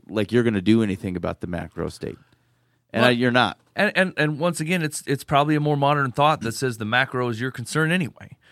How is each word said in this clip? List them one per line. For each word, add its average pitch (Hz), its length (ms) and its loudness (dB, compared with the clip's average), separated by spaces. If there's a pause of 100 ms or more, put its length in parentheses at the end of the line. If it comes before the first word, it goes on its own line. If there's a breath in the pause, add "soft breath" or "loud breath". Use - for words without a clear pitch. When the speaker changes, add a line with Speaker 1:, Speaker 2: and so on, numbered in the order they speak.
Speaker 1:
like 104 240 -4
you're 117 120 4
gonna 110 180 0
do 107 220 4
anything 95 340 -4
about 87 240 -6
the 87 60 -8
macro 82 420 -6
state. - 280 -10 (760)
And 117 80 0
Speaker 2:
Well, 123 80 6
Speaker 1:
I, 123 40 6
you're 120 180 2
not. 120 260 2 (180)
Speaker 2:
and, 208 200 0
and, 185 200 0
and 151 240 0
once 170 220 -2
again, 170 220 -2
it's, 151 220 -6
it's 135 200 -2
probably 147 300 2
a 147 60 0
more 147 160 2
modern 139 360 2
thought 147 280 2
that 113 120 -4
says 123 240 -4
the 113 80 -6
macro 123 440 0
is 113 120 -4
your 127 100 -4
concern 156 400 -2
anyway, - 460 -6 (140 soft breath)